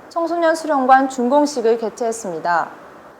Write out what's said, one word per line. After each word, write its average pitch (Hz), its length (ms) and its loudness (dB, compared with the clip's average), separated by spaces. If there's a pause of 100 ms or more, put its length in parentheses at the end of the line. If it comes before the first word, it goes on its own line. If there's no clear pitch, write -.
청소년 339 480 0
수련관 269 520 2
준공식을 247 720 0
개최했습니다. 196 920 -4 (520)